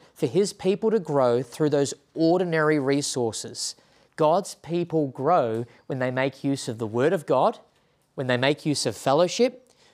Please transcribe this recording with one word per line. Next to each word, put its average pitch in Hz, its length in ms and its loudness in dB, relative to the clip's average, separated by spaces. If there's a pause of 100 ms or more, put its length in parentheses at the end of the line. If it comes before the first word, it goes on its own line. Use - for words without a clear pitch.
(160)
for - 100 -2
his 170 280 0
people 202 360 -2
to 220 100 2
grow 131 440 2
through 151 260 -2
those 143 240 0 (220)
ordinary 165 640 2
resources. 127 960 -4 (400)
God's 160 400 0
people 165 520 -2
grow 131 580 0 (200)
when 139 140 -6
they 127 100 -2
make 131 340 -4
use 139 240 -4
of 113 120 -8
the 117 80 -4
Word 123 260 0
of 160 140 -4
God, 151 320 2 (560)
when 139 100 -6
they 127 120 0
make 135 280 0
use 147 220 -2
of 110 100 -4
fellowship, 180 760 0 (220)